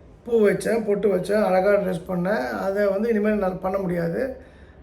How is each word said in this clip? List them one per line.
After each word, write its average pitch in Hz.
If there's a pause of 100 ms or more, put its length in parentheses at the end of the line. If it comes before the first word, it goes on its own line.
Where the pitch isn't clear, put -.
(240)
பூ 233
வச்சேன், 202
பொட்டு 208
வச்சேன், 190
அழகா 185
ட்ரெஸ் 185
பண்ணேன், 190
அதை 196
வந்து 202
இனிமேல் 214
என்னால 190
பண்ண 185
முடியாது 180 (460)